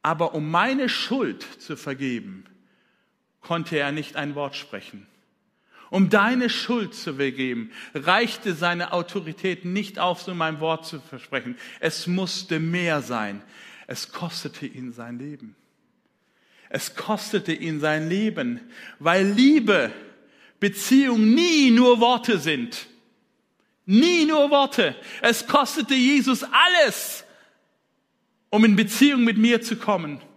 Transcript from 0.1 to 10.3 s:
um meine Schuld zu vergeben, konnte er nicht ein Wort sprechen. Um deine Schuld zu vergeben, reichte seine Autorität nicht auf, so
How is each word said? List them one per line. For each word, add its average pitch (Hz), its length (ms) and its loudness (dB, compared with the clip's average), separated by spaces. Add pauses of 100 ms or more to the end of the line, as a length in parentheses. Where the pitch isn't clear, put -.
um 151 140 -4
meine 247 380 0
Schuld 208 580 -6 (140)
zu - 160 -12
vergeben, 120 720 -8 (960)
konnte 165 360 -6
er 143 140 -2
nicht 151 240 -10
ein 147 200 -6
Wort 143 200 -8
sprechen. - 500 -16 (840)
Um 185 200 4
deine 233 400 4
Schuld - 460 -4
zu 147 200 -10
vergeben, 127 580 -4 (200)
reichte 185 600 -2
seine 175 400 -4
Autorität 175 720 -6
nicht 196 340 -6
auf, 175 220 -2
so 185 120 -12